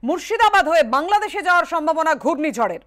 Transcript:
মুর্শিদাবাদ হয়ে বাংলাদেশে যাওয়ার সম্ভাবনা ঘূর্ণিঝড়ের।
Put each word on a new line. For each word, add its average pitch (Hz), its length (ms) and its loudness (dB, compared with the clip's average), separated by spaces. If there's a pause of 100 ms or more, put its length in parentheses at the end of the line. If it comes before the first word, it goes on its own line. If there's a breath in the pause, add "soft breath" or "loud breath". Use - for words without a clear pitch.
মুর্শিদাবাদ 392 640 2
হয়ে 320 160 4
বাংলাদেশে 359 580 -2
যাওয়ার 349 240 2
সম্ভাবনা 320 500 0
ঘূর্ণিঝড়ের। 240 720 -2